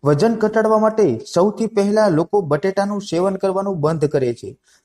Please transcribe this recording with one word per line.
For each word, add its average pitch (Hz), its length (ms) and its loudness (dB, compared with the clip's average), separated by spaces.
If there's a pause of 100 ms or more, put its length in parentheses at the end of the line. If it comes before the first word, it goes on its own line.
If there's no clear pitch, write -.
વજન 147 300 2
ઘટાડવા 220 440 0
માટે 214 280 2 (200)
સૌથી 208 400 0
પહેલા 214 420 2
લોકો 170 340 0
બટેટાનું 196 580 -2
સેવન 190 360 -2
કરવાનું 190 440 -2
બંધ 151 260 0
કરે 127 280 0
છે, - 160 -14 (340)